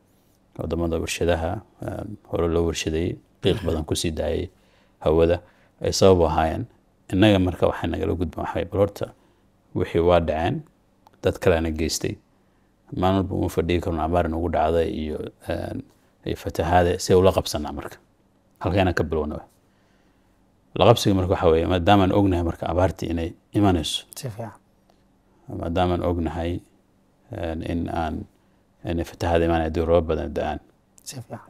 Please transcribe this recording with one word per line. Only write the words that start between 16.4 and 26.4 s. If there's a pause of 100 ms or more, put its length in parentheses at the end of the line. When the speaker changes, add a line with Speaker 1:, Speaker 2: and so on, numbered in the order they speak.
Speaker 1:
see
ula
qabsanaa
marka? (640)
Halkeena
ka
bilowna
wa. (1300)
La
qabsiga
marka
waxa
weeye,
maadaamaan
ognahay
marka
abaartii
inay (200)
imanayso. (120)
Speaker 2:
Si
fiican. (960)
Speaker 1:
Maadaamaan
ognahay, (720)